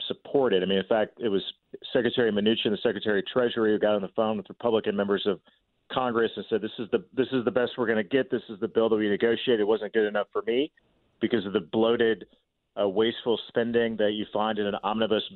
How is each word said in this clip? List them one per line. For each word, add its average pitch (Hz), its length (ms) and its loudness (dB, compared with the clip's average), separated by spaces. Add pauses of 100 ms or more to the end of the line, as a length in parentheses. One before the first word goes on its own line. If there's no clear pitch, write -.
supported. 110 560 2
I - 20 0
mean, 98 120 2
in 95 100 0
fact, 110 320 0
it 113 80 -2
was 98 160 0 (480)
Secretary 120 400 2
Mnuchin, 107 400 2
the 98 100 -2
Secretary 104 380 0
of 92 80 -4
Treasury, 113 460 2
who 104 40 2
got 107 160 2
on 101 80 0
the 95 140 -8
phone 110 220 0
with 95 100 -8
Republican 110 480 0
members 101 320 0
of 98 140 -2 (500)
Congress 117 460 0
and 98 120 -10
said, 107 120 0
"This 107 180 -6
is 110 140 -8
the, 107 100 0 (100)
this 127 200 0
is 123 100 0
the 117 80 0
best 120 260 0
we're 120 100 0
gonna 110 180 0
get. 131 260 0
This 117 160 -4
is 107 140 -12
the 110 80 -2
bill 113 180 2
that 110 80 4
we 107 140 2
negotiated. 117 500 2
It 101 80 2
wasn't 107 240 0
good 107 160 2
enough 104 240 -2
for 101 120 -4
me 123 280 -2 (480)
because 107 260 0
of 101 60 -6
the 87 80 0
bloated, 110 680 0 (560)
uh, 104 60 2
wasteful 110 500 0 (120)
spending 117 480 0
that 104 160 2
you 104 180 -4
find 107 280 -2
in 104 60 0
an 101 160 -4
omnibus 107 420 0 (120)